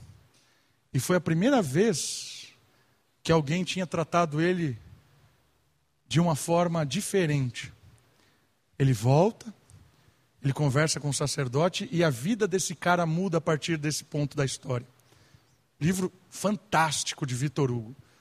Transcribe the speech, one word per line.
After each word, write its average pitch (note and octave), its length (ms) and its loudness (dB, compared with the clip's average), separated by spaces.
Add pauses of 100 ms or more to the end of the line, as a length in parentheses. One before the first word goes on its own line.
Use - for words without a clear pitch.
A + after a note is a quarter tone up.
(920)
E C3+ 60 -2
foi F3+ 180 2
a F3 40 2
primeira G3+ 420 2
vez E3+ 840 -2 (760)
que D#3+ 80 2
alguém E3 320 2
tinha F#3 240 -6
tratado E3 520 0
ele E3 380 0 (1300)
de D3 140 2
uma E3+ 160 2
forma E3+ 500 0
diferente. D3 840 -2 (1040)
Ele C#3 140 4
volta, C#3+ 600 2 (880)
ele C#3 120 0
conversa D3 480 0
com D3 80 -4
o C#3 40 -2
sacerdote C#3+ 760 -2
e E3 140 2
a D#3+ 60 4
vida F#3+ 360 0
desse F#3 300 -2
cara F3 280 2
muda E3 340 0
a - 20 2
partir D#3+ 380 -2
desse D3+ 260 -4
ponto D3 320 -4
da C#3+ 80 0
história. B2+ 420 -6 (960)
Livro F#3 320 0 (180)
fantástico - 960 -2
de B2+ 80 -4
Victor C#3 340 -2
Hugo, A#2+ 280 -6 (240)